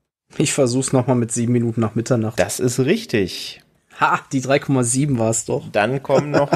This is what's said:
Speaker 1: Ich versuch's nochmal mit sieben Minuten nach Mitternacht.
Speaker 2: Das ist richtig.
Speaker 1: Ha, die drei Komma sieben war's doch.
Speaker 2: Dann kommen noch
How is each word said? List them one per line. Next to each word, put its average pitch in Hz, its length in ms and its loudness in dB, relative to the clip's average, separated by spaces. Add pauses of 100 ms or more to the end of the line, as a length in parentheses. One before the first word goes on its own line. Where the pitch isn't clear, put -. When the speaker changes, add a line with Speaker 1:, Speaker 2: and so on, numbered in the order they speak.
(380)
Speaker 1:
Ich 156 160 2
versuch's 131 400 0
nochmal 127 220 2
mit 117 160 0
sieben 120 220 0
Minuten 117 280 0
nach 110 140 -2
Mitternacht. 110 440 0
Speaker 2:
Das - 200 0
ist 123 200 0
richtig. 127 800 -2 (380)
Speaker 1:
Ha, 156 200 2 (120)
die 135 100 -2
drei 135 180 2
Komma 131 240 0
sieben 131 360 0
war's 113 260 0
doch. 143 260 -6
Speaker 2:
Dann 131 320 0
kommen 143 280 0
noch 143 240 0